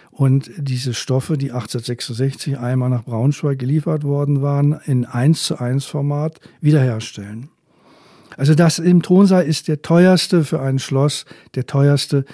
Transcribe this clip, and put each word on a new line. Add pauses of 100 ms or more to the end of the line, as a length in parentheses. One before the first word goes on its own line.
und
diese
Stoffe,
die
achtzehnhundertsechsundsechzig
einmal
nach
Braunschweig
geliefert
worden
waren,
in
eins
zu
eins
Format (200)
wiederherstellen. (840)
Also
das
im
Thronsaal
ist
der
teuerste
für
ein
Schloss, (280)
der
teuerste